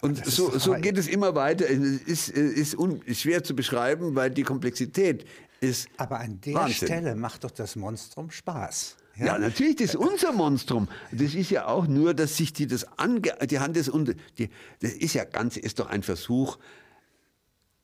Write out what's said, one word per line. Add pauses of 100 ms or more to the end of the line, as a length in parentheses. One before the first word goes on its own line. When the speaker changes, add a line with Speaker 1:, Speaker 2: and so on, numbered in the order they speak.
Speaker 1:
Und
Speaker 2:
Das
ist
Speaker 1:
so,
Speaker 2:
doch
Speaker 1:
so
Speaker 2:
aber
Speaker 1:
geht
es
immer
weiter.
Es
ist,
es
ist
un-, (120)
schwer
zu
beschreiben,
weil
die
Komplexität (340)
ist (100)
Speaker 2:
Aber
an
der
Speaker 1:
Wahnsinn.
Speaker 2:
Stelle
macht
doch
das
Monstrum
Spaß. (200)
Speaker 1:
Ja,
Speaker 2:
Ja?
Speaker 1:
natürlich,
das
ist
unser
Monstrum. (240)
Das
ist
ja
auch
nur,
dass
sich
die
das (120)
ange-,
die
Hand
des
unter-, (240)
die, (320)
das
ist
ja
ganz,
ist
doch
ein
Versuch, (1300)